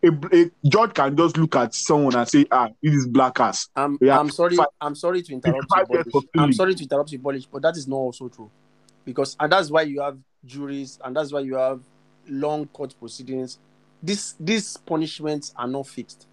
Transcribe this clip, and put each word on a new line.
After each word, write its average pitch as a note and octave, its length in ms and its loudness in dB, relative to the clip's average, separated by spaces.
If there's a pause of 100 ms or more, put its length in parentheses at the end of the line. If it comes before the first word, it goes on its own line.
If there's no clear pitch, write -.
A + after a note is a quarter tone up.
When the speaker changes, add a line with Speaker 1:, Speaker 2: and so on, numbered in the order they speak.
Speaker 1:
a, F3 40 8 (280)
a E3+ 140 6 (180)
judge G#3+ 260 4
can C#3 220 2
just E3 220 2
look D#3+ 180 2
at A#2+ 180 0
someone C#3+ 420 2
and A#2+ 120 0
say, C#3+ 220 6
"Ah, B2 180 2 (140)
this D3+ 120 2
is C3+ 120 2
black B2+ 340 2
ass." A#2 360 0
Speaker 2:
I'm, C#3+ 240 0
Speaker 1:
We B2+ 80 6
have C3+ 120 6
Speaker 2:
I'm D3 100 0
sorry, F3 260 0
Speaker 1:
five, D#3+ 100 4 (140)
Speaker 2:
I'm D3 160 -6
sorry F3+ 260 -4
to D#3+ 100 -14
interrupt C3 300 -2
you, C#3 120 -12
Speaker 1:
five F#3 160 4
years E3+ 140 0
Speaker 2:
Polish. A#2 80 -12
Speaker 1:
for C#3+ 60 2 (160)
Speaker 2:
I'm E3 60 4
Speaker 1:
killing. C#3+ 120 4
Speaker 2:
sorry F#3 220 2
to D#3+ 80 -8
interrupt D3 300 -2
you, C3+ 80 -12
Polish, C3+ 260 -6
but C#3 160 -12
that E3 140 0
is C#3 120 -10
not C3+ 80 -4
also B2+ 320 -8
true. A2 220 -20 (540)
Because, B2+ 340 -6
and D3+ 140 0
that's F3 180 2
why D#3+ 120 4
you C#3+ 180 -4
have C#3 180 -6 (260)
juries, C#3 600 -12
and B2+ 120 -6
that's D3 160 -4
why C#3+ 80 -2
you C3 140 -6
have C3 260 -2 (480)
long D3 380 -4
court C3+ 320 -12
proceedings. B2+ 600 -10 (440)
This, G3+ 360 -6
these G3+ 380 -4
punishments D3+ 800 -6
are A#2+ 100 -8
not C3+ 200 -8
fixed. - 460 -18